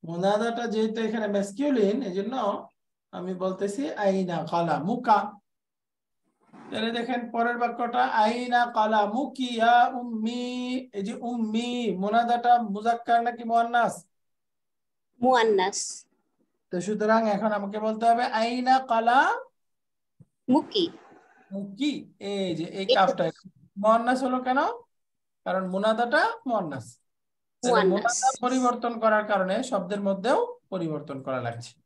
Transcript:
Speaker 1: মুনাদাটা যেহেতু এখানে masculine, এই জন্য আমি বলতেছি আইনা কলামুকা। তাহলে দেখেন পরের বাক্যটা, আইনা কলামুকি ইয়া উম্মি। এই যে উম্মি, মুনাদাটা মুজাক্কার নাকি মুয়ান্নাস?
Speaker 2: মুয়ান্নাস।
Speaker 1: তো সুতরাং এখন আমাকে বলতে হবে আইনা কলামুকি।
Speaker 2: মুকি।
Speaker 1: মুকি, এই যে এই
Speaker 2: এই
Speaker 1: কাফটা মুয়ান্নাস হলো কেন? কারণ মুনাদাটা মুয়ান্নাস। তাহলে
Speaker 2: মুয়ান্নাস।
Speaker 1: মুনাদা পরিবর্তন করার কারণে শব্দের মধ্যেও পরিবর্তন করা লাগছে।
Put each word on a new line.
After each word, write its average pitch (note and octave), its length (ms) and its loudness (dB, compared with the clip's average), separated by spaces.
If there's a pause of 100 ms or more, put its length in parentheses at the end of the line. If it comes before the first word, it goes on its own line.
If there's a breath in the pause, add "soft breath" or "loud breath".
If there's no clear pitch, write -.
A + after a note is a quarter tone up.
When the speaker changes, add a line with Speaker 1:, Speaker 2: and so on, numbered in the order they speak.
Speaker 1:
মুনাদাটা G#3+ 640 0
যেহেতু A3 340 -2
এখানে A3 260 -2
masculine, G#3+ 760 0
এই G3 120 -6
জন্য G#3+ 540 -4 (440)
আমি F#3 220 -8
বলতেছি G3 600 -4
আইনা F#3+ 580 0
কলামুকা। F3 800 2 (1400)
তাহলে A3 200 -4
দেখেন A#3+ 400 -6
পরের A#3+ 260 0
বাক্যটা, A#3+ 480 -2
আইনা A#3+ 600 2
কলামুকি A3 880 0
ইয়া A#3+ 320 6
উম্মি। B3 1040 -6
এই G3+ 80 -6
যে G3+ 120 -6
উম্মি, A#3 840 -4
মুনাদাটা A#3+ 640 4
মুজাক্কার A#3 640 0
নাকি A#3 200 -4
মুয়ান্নাস? A#3 600 0 (1160)
Speaker 2:
মুয়ান্নাস। A3 840 2 (680)
Speaker 1:
তো F3+ 100 -4
সুতরাং G#3+ 480 2
এখন G#3 220 0
আমাকে G3+ 280 -4
বলতে A3 260 -2
হবে A#3 180 4
আইনা B3 560 2
কলামুকি। - 1700 -2
Speaker 2:
মুকি। D#4+ 400 2 (600)
Speaker 1:
মুকি, G3+ 680 -6
এই G3 360 -4
যে D#3 80 -4
এই G3 220 -6
Speaker 2:
এই A#3 100 4
Speaker 1:
কাফটা F3+ 360 2 (460)
মুয়ান্নাস A#3 460 2
হলো B3+ 200 0
কেন? B3+ 140 0 (840)
কারণ F#3 260 -2
মুনাদাটা A#3 600 2 (160)
মুয়ান্নাস। E3 520 -6 (640)
তাহলে A#4+ 240 4
Speaker 2:
মুয়ান্নাস। - 380 2
Speaker 1:
মুনাদা G5 80 4 (100)
পরিবর্তন A#3+ 580 0
করার G#3+ 280 2
কারণে G3 360 0
শব্দের G3+ 380 -4
মধ্যেও G3+ 580 0 (100)
পরিবর্তন D3+ 540 -6
করা C3 180 -4
লাগছে। A#2 440 -8